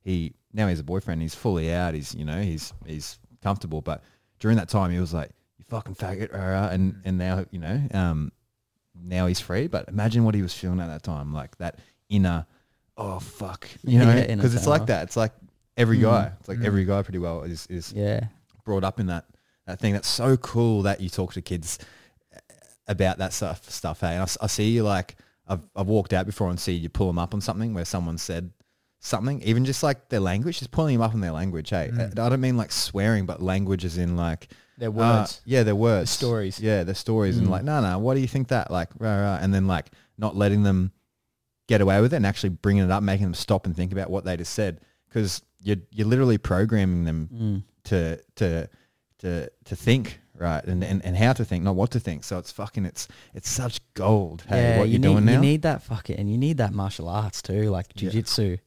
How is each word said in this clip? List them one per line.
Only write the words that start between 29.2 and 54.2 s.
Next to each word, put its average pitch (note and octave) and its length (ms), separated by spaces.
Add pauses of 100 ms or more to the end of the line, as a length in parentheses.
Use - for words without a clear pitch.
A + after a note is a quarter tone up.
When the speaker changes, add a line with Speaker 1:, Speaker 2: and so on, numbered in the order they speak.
Speaker 1:
even A#2 220
just, C3 180
like, C#3+ 260
their A2 120
language, G2+ 380
just C3 140
pulling D#3 240
'em A#2 40
up A2+ 140
on A2 60
their F2 120
language, E2 380
hey? F2 220
Speaker 3:
Mm. A2 260
Speaker 1:
I, A2+ 80
I - 20
don't C3 120
mean, B2+ 160
like, A2+ 160
swearing, G2+ 540
but E2 160
language F#2 420
as E2+ 140
in, F2 180
like, E2+ 320 (300)
Speaker 3:
Their A#2+ 120
Speaker 1:
uh, - 20
Speaker 3:
words. A2 520
Speaker 1:
yeah, B2 180
their G#2+ 140
words. G#2+ 340
Speaker 3:
The - 60
stories. A2 440
Speaker 1:
Yeah, G#2+ 220
their F#2 120
stories. G#2+ 440
And A2+ 80
Speaker 2:
Mm. F#2+ 40
Speaker 1:
like, F#2+ 140
"No, D3 160
no, F#2 180
what B2 160
do C#3 60
you B2+ 80
think C3 200
that?" A#2+ 220
Like, F2 180 (100)
rah, A2 180
rah, G2 240
and F#2+ 140
then, F#2+ 120
like, F2 240 (280)
not G#2+ 180
letting G2+ 280
them F#2+ 280 (760)
get G#2+ 120
away G2 200
with B2 120
it F3 40
and G#2+ 100
actually G2 240
bringing G2 340
it F2+ 60
up, G2+ 120
making G2 240
them F2 80
stop - 320
and E2 100
think F#2 160
about F#2+ 180
what F#2+ 140
they F#2 120
just E2+ 180
said. F#2+ 260 (320)
'Cause G#2 300 (180)
you're, G2+ 160 (160)
you're G#2+ 160
literally B2 300
programming F#2+ 640
them D#2+ 280
Speaker 2:
Mm. G#2 300 (220)
Speaker 1:
to, E2 360 (160)
to, E2 320 (500)
to, E2 320 (140)
to G2 120
think, A#2 440 (140)
right? E2 300
And, F2+ 180
and, F#2+ 220
and F2+ 120
how A2+ 180
to A#2 100
think, F2+ 200
not G2 120
what G2+ 160
to A#2+ 80
think. D#2 240
So F#2 140
it's F2 120
fucking, G2+ 340
it's, - 220 (280)
it's - 140
such B2+ 320 (140)
gold, F#2+ 540